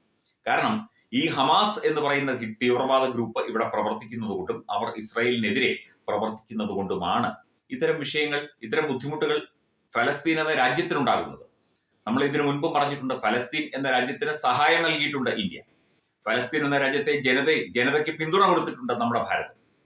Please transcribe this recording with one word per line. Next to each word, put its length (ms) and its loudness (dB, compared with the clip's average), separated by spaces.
കാരണം 420 0
ഈ 140 2
ഹമാസ് 600 2
എന്ന് 140 0
പറയുന്ന 300 0
ഹി-, 300 -6
തീവ്രവാദ 480 4
ഗ്രൂപ്പ് 400 -2
ഇവിടെ 180 0
പ്രവർത്തിക്കുന്നത് 640 -4
കൊണ്ടും 380 -6
അവർ 280 -4
ഇസ്രായേലിനെതിരെ 800 0
പ്രവർത്തിക്കുന്നത് 640 -4
കൊണ്ടുമാണ് 640 -2
ഇത്തരം 280 0
വിഷയങ്ങൾ, 480 -2
ഇത്തരം 300 0
ബുദ്ധിമുട്ടുകൾ 480 -2
ഫലസ്തീൻ 440 0
എന്ന 140 0
രാജ്യത്തിനുണ്ടാകുന്നത്. 920 0
നമ്മൾ 160 2
ഇതിനു 200 2
മുൻപും 300 0
പറഞ്ഞിട്ടുണ്ട്, 400 0
ഫലസ്തീൻ 640 -2
എന്ന 140 -2
രാജ്യത്തിന് 440 0
സഹായം 500 2
നൽകിയിട്ടുണ്ട് 460 0
ഇന്ത്യ. 320 -4
ഫലസ്തീൻ 380 0
എന്ന 120 2
രാജ്യത്തെ 440 0
ജനത, 500 2
ജനതയ്ക്ക് 460 0
പിന്തുണ 300 4
കൊടുത്തിട്ടുണ്ട് 460 0
നമ്മുടെ 280 0
ഭാരതം. 340 -4